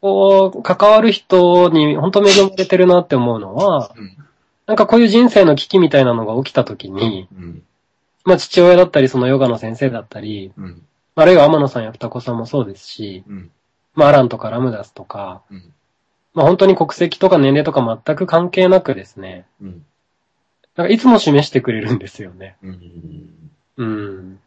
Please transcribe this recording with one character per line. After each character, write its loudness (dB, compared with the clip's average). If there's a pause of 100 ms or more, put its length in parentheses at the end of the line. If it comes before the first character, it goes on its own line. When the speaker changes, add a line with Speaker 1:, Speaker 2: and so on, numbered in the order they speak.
Speaker 1:
こ 2
う、 -14
関 2
わ 6
る 2
人 2
に 0
本 -4
当 2
恵 4
ま 0
れ -4
て -2
る 4
な 4
っ -8
て -4
思 -2
う -10
の -14
は、 -4
Speaker 2:
う -20
ん。 -20 (480)
Speaker 1:
な -4
ん -4
か 2
こ 4
う 6
い 4
う 2
人 4
生 4
の 2
危 -10
機 0
み 2
た 2
い 2
な -2
の -6
が -6
起 -14
き -20
た -2
時 -14
に、 -8
Speaker 2:
う -20
ん。 -20 (600)
Speaker 1:
ま 4
あ、 -6
父 -2
親 6
だ 6
っ 0
た 0
り、 0
そ -6
の -2
ヨ 0
ガ 0
の -4
先 -12
生 -4
だ -12
っ -20
た -20
り、 -14
Speaker 2:
う -20
ん。 -20 (340)
Speaker 1:
あ 4
る 6
い 6
は 6
天 2
野 -2
さ -8
ん -12
や -14
双 -14
子 -12
さ -10
ん -8
も -10
そ -6
う -6
で -16
す -20
し、 -16
Speaker 2:
う -20
ん。 -20 (420)
Speaker 1:
ま 4
あ、 4
ア 4
ラ 4
ン 0
と -10
か -12
ラ -8
ム -4
ダ -12
ス -20
と -20
か、 -16 (100)
Speaker 2:
う -20
ん。 -20 (600)
Speaker 1:
ま 0
あ、 4
本 2
当 2
に 4
国 -4
籍 -6
と 0
か 2
年 2
齢 0
と -4
か -4
全 -4
く -6
関 -2
係 0
な 2
く -6
で -18
す -20
ね、 -20 (160)
Speaker 2:
う -20
ん。 -20 (920)
Speaker 1:
な -6
ん -4
か 0
い -2
つ -2
も 4
示 0
し -16
て -4
く -8
れ -6
る -6
ん -6
で -18
す -20
よ -20
ね。 -20
Speaker 2:
う -18
ん。 -20 (480)
Speaker 1:
う -8
ん。 -12